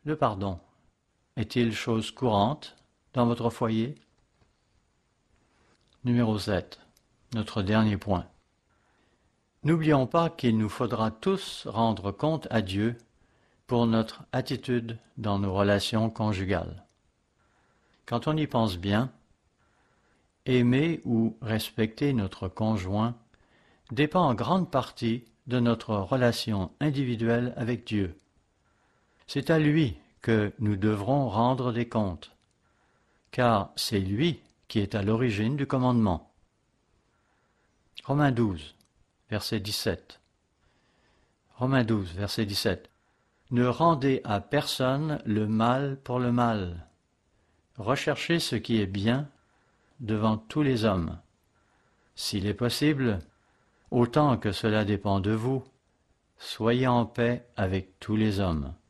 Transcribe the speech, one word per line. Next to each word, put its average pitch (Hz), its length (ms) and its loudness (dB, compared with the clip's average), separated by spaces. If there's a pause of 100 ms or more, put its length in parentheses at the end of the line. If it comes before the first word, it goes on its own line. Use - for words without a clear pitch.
Le 151 120 -2
pardon 98 420 -2 (760)
est-il 117 360 0
chose 110 380 -2
courante 113 680 0 (360)
dans 120 140 2
votre 117 240 0
foyer ? 113 440 -2 (2000)
Numéro 120 340 2
sept, 95 420 -4 (540)
notre 107 280 -4
dernier 107 340 2
point. 92 300 -2 (1400)
N'oublions 151 420 4
pas 165 240 0
qu'il 120 260 2
nous 107 120 2
faudra 110 420 -2
tous - 560 -4
rendre 104 460 0
compte 151 380 -2
à 113 120 2
Dieu 101 340 -2 (720)
pour 117 200 2
notre 110 460 0
attitude 123 680 -4 (180)
dans 104 220 -2
nos 98 140 -2
relations 101 580 2
conjugales. 95 720 -4 (1200)
Quand - 200 -2
on 156 100 0
y 151 100 0
pense 113 320 0
bien, 104 340 0 (1300)
aimer 127 580 2
ou 113 380 0
respecter 110 720 -2
notre 95 340 -4
conjoint 110 680 -2 (760)
dépend 151 320 2
en 131 120 4
grande 160 360 0
partie 120 540 -2 (220)
de 123 140 0
notre 113 340 0
relation 110 760 0 (100)
individuelle 120 760 0
avec 120 300 -4
Dieu. 98 320 -2 (1080)
C'est - 240 -4
à 160 80 6
lui 147 400 2 (240)
que 107 360 2
nous 104 180 0
devrons 107 520 0
rendre 120 440 0
des 117 160 -2
comptes, 98 440 -4 (960)
car 117 460 2
c'est - 240 -2
lui 110 400 -2 (280)
qui - 100 -2
est 101 160 -2
à 101 80 0
l'origine 113 540 0
du 139 100 -2
commandement. 123 680 2 (1700)
Romains 143 280 2
douze, 104 420 -2 (540)
verset 107 320 -4
dix-sept. - 600 -6 (1400)
Romains 127 280 0
douze, 101 300 -2
verset 104 320 -2
dix-sept. 98 420 -2 (640)
Ne 123 160 2
rendez 135 580 2
à 101 160 -2
personne 143 840 -2
le 107 220 0
mal 123 580 0
pour 127 140 -2
le 123 140 0
mal. 104 540 0 (880)
Recherchez 139 640 -2
ce - 160 -4
qui 110 240 0
est 101 60 0
bien 113 420 -2 (720)
devant 110 360 0
tous 151 260 -4
les 127 220 2
hommes. 87 340 0 (960)
S'il 98 320 -4
est 101 80 -2
possible, 120 640 0 (720)
autant 123 460 4
que 104 160 -2
cela 107 320 0
dépend 98 360 0
de 98 100 0
vous, 123 340 -2 (720)
soyez 123 480 0
en 120 200 2
paix 120 400 -2 (100)
avec 95 440 -2
tous 107 160 -2
les 107 240 2
hommes. 80 340 -2 (160)